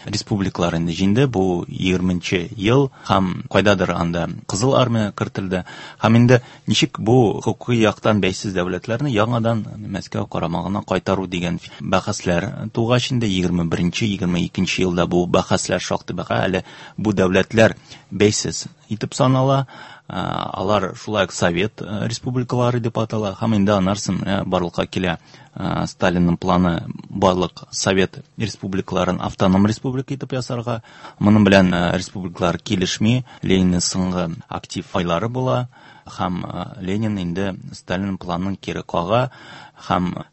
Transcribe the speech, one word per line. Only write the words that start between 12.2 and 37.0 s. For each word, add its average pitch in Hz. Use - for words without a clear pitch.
тугач 120
инде 117
егерме 90
беренче, 85
егерме 90
икенче 95
елда 87
бу 87
бәхәсләр 92
шактый -
бәха, 110
әле 92
бу 104
дәүләтләр 95
бәйсез -
итеп 110
санала. 131
Ә, 92
алар 95
шулай 101
ук -
совет, 90
э, 104
республикалары 123
дип 113
атала. 107
Һәм 113
инде 101
аннан 98
соң, 95
э, 98
барлыкка 90
килә, 90
э, 87
Сталинның 87
планы 90
барлык 92
совет -
республикаларын 92
автоном 95
республика 131
итеп 135
ясарга. 120
Моның 104
белән, 95
э, 87
республикалар 90
килешми. 107
Ленинның 92
соңгы 90
актив -
айлары 90
була. 123
Һәм, 90
э, 87
Ленин 104